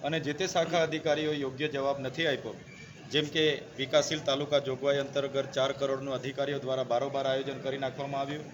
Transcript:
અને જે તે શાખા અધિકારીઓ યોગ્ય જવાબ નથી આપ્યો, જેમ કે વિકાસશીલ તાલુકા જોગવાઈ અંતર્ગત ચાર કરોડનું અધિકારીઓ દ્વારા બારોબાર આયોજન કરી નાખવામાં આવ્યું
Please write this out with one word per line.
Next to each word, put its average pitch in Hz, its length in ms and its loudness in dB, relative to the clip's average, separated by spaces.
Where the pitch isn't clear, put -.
અને 151 160 0
જે 143 140 -2
તે 185 140 -2
શાખા 170 360 4
અધિકારીઓ 151 500 2
યોગ્ય 139 340 -2
જવાબ 139 320 0
નથી 131 280 0
આપ્યો, 120 260 0
જેમ 147 140 4
કે 151 360 2
વિકાસશીલ 143 420 2
તાલુકા 143 400 2
જોગવાઈ 135 380 0
અંતર્ગત 135 540 0
ચાર 135 200 2
કરોડનું 135 420 -2
અધિકારીઓ 139 460 -2
દ્વારા 131 240 0
બારોબાર 135 440 2
આયોજન 135 320 0
કરી 135 180 -2
નાખવામાં 139 440 -4
આવ્યું 147 220 -4